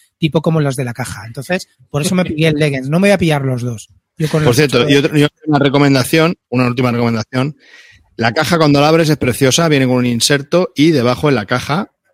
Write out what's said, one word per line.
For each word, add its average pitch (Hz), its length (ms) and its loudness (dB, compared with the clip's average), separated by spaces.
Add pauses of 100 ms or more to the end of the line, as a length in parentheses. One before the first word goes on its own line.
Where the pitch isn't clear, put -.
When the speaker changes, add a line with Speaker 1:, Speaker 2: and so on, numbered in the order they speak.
(180)
Speaker 1:
tipo 160 240 -2
como 160 200 0
las 139 160 -4
de 135 80 -6
la 123 80 -10
caja. 117 320 -10
Entonces, 143 420 -8 (220)
por 143 140 -4
eso 190 120 -2
me 185 80 0
pillé 160 260 -2
el 151 60 0
Legends. 139 320 -2
No 160 140 0
me 202 80 4
voy 202 40 4
a 190 40 2
pillar 156 240 0
los 127 220 -4
dos. 120 260 -10 (280)
Yo 156 120 -4
con 156 120 0
Speaker 2:
Por 151 80 4
Speaker 1:
los 117 60 2
Speaker 2:
cierto, 131 280 2
Speaker 1:
ocho - 60 0
Speaker 2:
y 139 60 4
otra, 143 240 2
y 147 80 4 (200)
una 147 120 2
recomendación, 143 760 2 (140)
una 123 180 0
última 123 240 -2
recomendación. 120 640 -4 (580)
La 113 160 -2
caja 156 280 0
cuando 143 200 4
la 147 100 4
abres 160 200 2
es 147 80 0
preciosa, 131 500 0
viene 135 200 2
con 127 100 0
un 123 80 0
inserto 139 720 -2
y 151 160 4
debajo 127 360 0
en 139 80 2
la 104 120 -4
caja, 139 440 -4 (220)